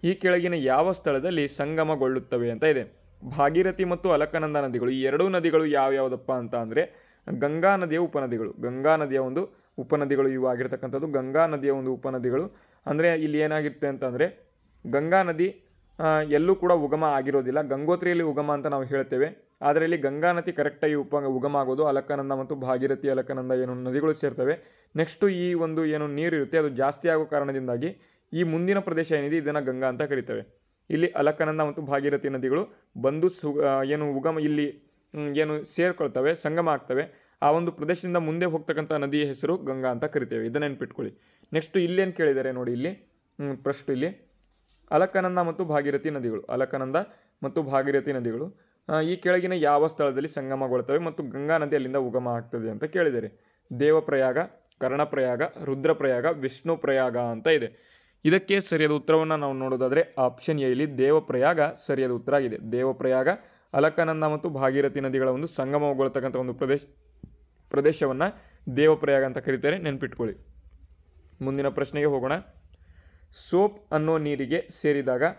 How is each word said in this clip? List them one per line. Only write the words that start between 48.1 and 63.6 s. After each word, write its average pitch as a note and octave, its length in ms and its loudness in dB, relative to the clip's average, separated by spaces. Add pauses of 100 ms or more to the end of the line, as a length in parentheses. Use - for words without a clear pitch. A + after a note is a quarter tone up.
ನದಿಗಳು, A#2 600 -6 (160)
ಆ, D#3 120 0
ಈ E3+ 140 -2
ಕೆಳಗಿನ F3+ 380 2
ಯಾವ D3+ 340 4
ಸ್ಥಳದಲ್ಲಿ C#3+ 400 0
ಸಂಗಮಗೊಳ್ತವೆ C3+ 720 -2
ಮತ್ತು E3 260 -4
ಗಂಗಾ C#3+ 340 -2
ನದಿ D3+ 180 0
ಅಲ್ಲಿಂದ C3 200 0
ಉಗಮ B2 320 -2
ಆಗ್ತದೆ A#2 420 -6
ಅಂತ G#2+ 160 -6
ಕೇಳಿದ್ದಾರೆ. C#3+ 760 -2 (200)
ದೇವಪ್ರಯಾಗ, C#3+ 580 4 (420)
ಕರ್ಣಪ್ರಯಾಗ, C3 600 0 (220)
ರುದ್ರಪ್ರಯಾಗ, C3+ 640 0
ವಿಷ್ಣುಪ್ರಯಾಗ C3+ 920 0
ಅಂತ A#2 300 -2
ಇದೆ. C#3+ 460 0 (320)
ಇದಕ್ಕೆ F#3+ 360 2
ಸರಿಯಾದ D#3 300 2
ಉತ್ತರವನ್ನ D#3+ 440 4
ನಾವು C#3+ 180 -2
ನೋಡೋದಾದ್ರೆ C3 640 0
ಆಪ್ಷನ್ C3+ 420 0
ಎ C3+ 120 2
ಇಲ್ಲಿ C#3 260 0
ದೇವಪ್ರಯಾಗ D3 640 4
ಸರಿಯಾದ C3+ 500 0
ಉತ್ತರ A#2+ 240 0
ಆಗಿದೆ. A2+ 360 -2
ದೇವಪ್ರಯಾಗ C3 580 2 (440)